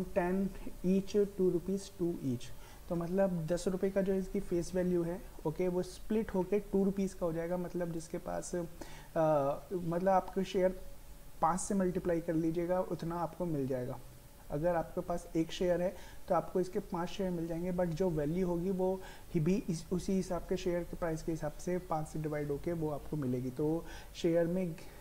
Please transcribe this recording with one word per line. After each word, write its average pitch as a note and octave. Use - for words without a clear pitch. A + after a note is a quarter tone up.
ten F#3
each F#3+
to G3
rupees F#3+
two E3+
each। B2
तो F3
मतलब F3
दस F3
रुपये F#3+
का G3
जो F#3+
इसकी F#3+
face F3
value F3+
है, E3+
ओके, F3+
वो F3+
split G#3+
होके F#3+
टू G3
rupees G3
का F3+
हो E3
जाएगा। E3+
मतलब F3
जिसके D#3+
पास, F3
अ, F3
मतलब F3
आपके F#3
share F#3
पाँच E3
से -
multiply F3+
कर E3
लीजिएगा, E3+
उतना E3+
आपको E3+
मिल C#3
जाएगा। B2+
अगर E3
आपके E3
पास E3+
एक D#3+
share F3
है F#3+
तो F#3
आपको E3
इसके F3+
पाँच F3+
share F#3
मिल E3+
जाएंगे, F3
but F3+
जो F3
value D#3+
होगी F3
वो F#3
ही F3
भी F3+
इस, E3
उसी F#3
हिसाब F3
के F#3
share F3
के -
price D#3+
के E3+
हिसाब D3+
से F3+
पाँच D#3+
से D#3+
divide D3+
होके D3
वो D#3
आपको D3+
मिलेगी। B2+
तो D#3
share E3+
में F3